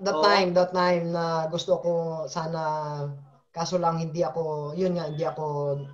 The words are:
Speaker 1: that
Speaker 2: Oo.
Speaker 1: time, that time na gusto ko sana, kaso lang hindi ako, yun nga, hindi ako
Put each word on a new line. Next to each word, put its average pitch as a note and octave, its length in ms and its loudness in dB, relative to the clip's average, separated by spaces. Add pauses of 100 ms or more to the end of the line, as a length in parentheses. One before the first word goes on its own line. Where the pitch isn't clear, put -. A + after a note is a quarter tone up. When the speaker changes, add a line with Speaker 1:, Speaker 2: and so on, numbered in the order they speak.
Speaker 1:
that G3 160 0
Speaker 2:
Oo. - 20 4
Speaker 1:
time, G3 300 6
that F3+ 240 4
time F3 400 2
na E3 320 0
gusto E3+ 320 0
ko E3+ 120 0 (360)
sana, D#3+ 340 -4 (880)
kaso E3+ 300 -2
lang E3 240 2
hindi D#3+ 160 -6
ako, D#3 560 -2
yun F3+ 240 0
nga, D#3 80 -4
hindi D3+ 160 -4
ako D#3 200 -4 (500)